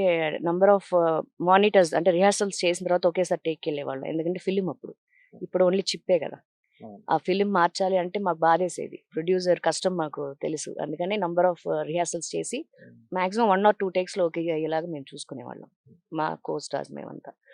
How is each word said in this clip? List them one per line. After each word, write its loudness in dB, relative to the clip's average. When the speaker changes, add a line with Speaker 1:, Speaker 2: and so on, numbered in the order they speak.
Speaker 1:
number 2
of, 6
ఆ, 2
మానిటర్స్ 6
అంటే 2
రిహార్సల్స్ 2
చేసిన 0
తర్వాత 2
ఒకేసారి 0
టేక్‌కి -4
వెళ్ళేవాళ్ళం, -6
ఎందుకంటే -4
ఫిల్మ్ -2
అప్పుడు. -12
ఇప్పుడు 0
only 4
చిప్పే 0
కదా. -8
Speaker 2:
అవును. -18
Speaker 1:
ఆ 2
ఫిల్మ్ 0
మార్చాలి 2
అంటే -2
మాకు -2
బాధేసేది, 0
ప్రొడ్యూసర్ 0
కష్టం -2
మాకు -6
తెలుసు, -6
అందుకనే -4
number 0
of, -6
ఆ, 0
రిహార్సల్స్ -4
చేసి -6
Speaker 2:
మ్మ్. -16
Speaker 1:
మాక్సిమం 0
one 4
or 6
two -4
takes -2
లో 2
ఓకే -2
అయ్యేలాగా -2
మేము -8
చూసుకునేవాళ్ళం, -14
మా -2
co-stars -6
మేమంతా. -14